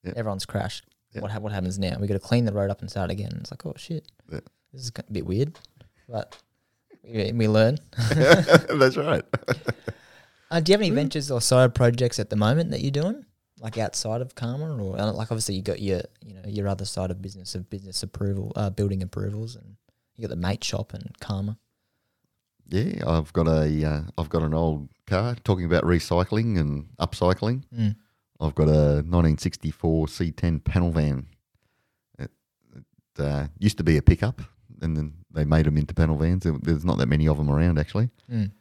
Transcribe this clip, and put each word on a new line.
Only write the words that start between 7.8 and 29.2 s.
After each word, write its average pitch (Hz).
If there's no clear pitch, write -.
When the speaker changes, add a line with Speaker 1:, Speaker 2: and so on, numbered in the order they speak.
Speaker 2:
<laughs> -
Speaker 1:
<laughs> -
That's 151
right. 151
<laughs> -
Speaker 2:
Uh, 165
do 160
you 202
have 214
any 185
Speaker 1:
Mm. 226
Speaker 2:
ventures 147
or 120
side 127
projects 120
at 104
the 107
moment 127
that -
you're 139
doing, 185
like, 110
outside 110
of 127
Karma, 139
or, 95
uh, 107
like, 110
obviously 110
you 95
got 98
your, 95
you 101
know, 92
your 101
other 98
side 92
of 95
business, 95
of 92
business 98
approval, 101
uh, 101
building 98
approvals, 101
and 101
you 117
got 110
the 85
mate 92
shop -
and -
Karma. 101
Speaker 1:
Yeah, 90
I've 80
got 80
a, 76
uh, 76
I've 76
got 80
an 78
old 78
car. 113
Talking 92
about 82
recycling 90
and 73
upcycling, 104
Speaker 2:
Mm. 107
Speaker 1:
I've 76
got 76
a 73
nineteen 82